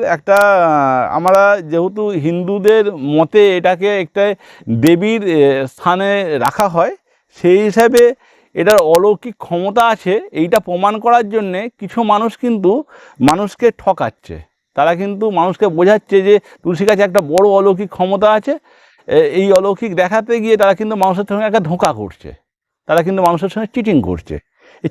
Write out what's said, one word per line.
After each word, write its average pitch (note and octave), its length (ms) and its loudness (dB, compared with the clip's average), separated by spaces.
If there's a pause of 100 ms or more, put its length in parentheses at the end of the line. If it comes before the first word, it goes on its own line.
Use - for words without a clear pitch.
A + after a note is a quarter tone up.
(140)
একটা, G3 220 0 (320)
আহ, C3+ 340 0 (140)
আমরা F#3 260 2 (280)
যেহেতু F#3+ 320 -2 (220)
হিন্দুদের G3 600 -2 (320)
মতে E3 260 2 (160)
এটাকে F3+ 300 -2 (140)
একটা G3+ 220 -2 (600)
দেবীর, G3 380 2 (140)
এ, D3+ 40 2 (320)
স্থানে F#3+ 380 -2 (340)
রাখা G3+ 300 -2
হয়, F3 180 0 (460)
সেই F3+ 200 2 (100)
হিসাবে A#3 340 4 (540)
এটার G3 220 2 (160)
অলৌকিক G#3 400 0 (100)
ক্ষমতা G3 380 -2 (100)
আছে। F#3 220 -4 (260)
এইটা F3 180 0 (100)
প্রমাণ F#3 260 -2 (100)
করার A#3+ 200 2 (100)
জন্যে G3 260 -4 (200)
কিছু G3+ 180 -8 (140)
মানুষ G#3+ 180 0 (120)
কিন্তু G#3 300 0 (560)
মানুষকে G3 380 -2 (160)
ঠকাচ্ছে, A#2+ 540 -6 (400)
তারা D#3 240 2
কিন্তু G3+ 240 -6 (140)
মানুষকে F3+ 280 0 (100)
বোঝাচ্ছে G3 400 2 (120)
যে G#3 60 6 (280)
তুলসী E3+ 260 -4
গাছে G3+ 200 2
একটা E3+ 120 0 (120)
বড় F#3+ 140 2 (120)
অলৌকিক G3 380 0
ক্ষমতা F#3+ 420 0
আছে। C#4 160 -4 (540)
এ, C#3 100 2 (220)
এই G3 60 0 (120)
অলৌকিক G3 340 -2 (100)
দেখাতে G#3+ 300 -2 (100)
গিয়ে A3 200 2
তারা G3 180 4
কিন্তু G#3+ 220 -4
মানুষের F#3+ 280 0
সঙ্গে G#3+ 200 -2
একটা G#3 180 0
ধোঁকা F3 220 -2 (100)
করছে, F#2+ 300 -12 (580)
তারা D#3+ 180 2
কিন্তু F#3+ 220 -2
মানুষের F3 260 -2
সঙ্গে A3 200 -6
চিটিং G#3+ 220 0 (120)
করছে। E2+ 260 -8 (500)
এই - 60 -4